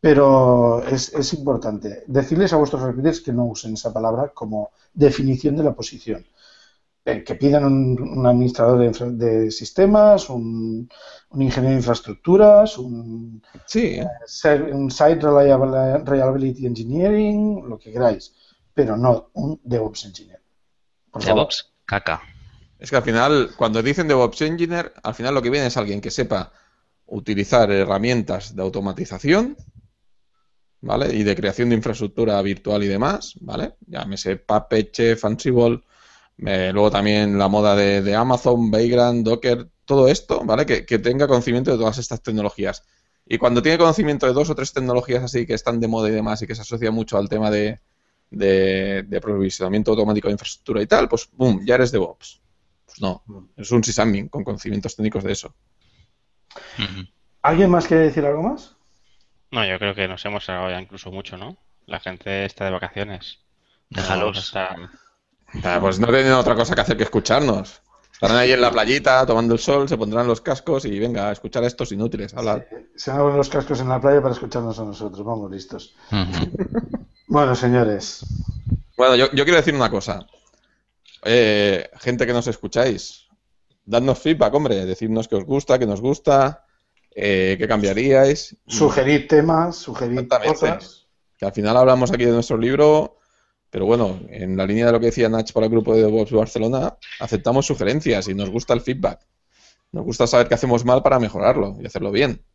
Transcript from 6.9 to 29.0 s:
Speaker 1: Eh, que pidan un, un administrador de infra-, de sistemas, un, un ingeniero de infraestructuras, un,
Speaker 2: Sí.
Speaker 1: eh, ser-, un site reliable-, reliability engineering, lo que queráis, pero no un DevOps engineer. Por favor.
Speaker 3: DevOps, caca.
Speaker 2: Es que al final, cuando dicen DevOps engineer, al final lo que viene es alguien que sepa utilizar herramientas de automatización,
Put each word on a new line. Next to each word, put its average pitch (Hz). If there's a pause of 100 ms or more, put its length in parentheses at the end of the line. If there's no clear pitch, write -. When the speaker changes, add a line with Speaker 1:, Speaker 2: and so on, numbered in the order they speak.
Speaker 1:
Eh, 120
que -
pidan 143
un, 131 (180)
un 127
administrador 123
de 120
infra-, 120
de 113
sistemas, 196
un, 113 (420)
un 135
ingeniero 131
de 135
infraestructuras, 196
un, 117 (240)
Speaker 2:
Sí. 220
Speaker 1:
eh, - (200)
ser-, 147
un 139
site 156
reliable-, 135
reliability 135
engineering, 196
lo 113
que 107
queráis, 113 (400)
pero 110
no 120
un 147
DevOps 110
engineer. - (680)
Por 110
favor. 101
Speaker 3:
DevOps, - (120)
caca. 87 (560)
Speaker 2:
Es -
que 139
al 120
final, 120
cuando 113
dicen 147
DevOps 127
engineer, 170
al 113
final 127
lo 131
que 120
viene 139
es 120
alguien 101
que 101
sepa 104 (540)
utilizar 104
herramientas 101
de 95
automatización, 101 (1200)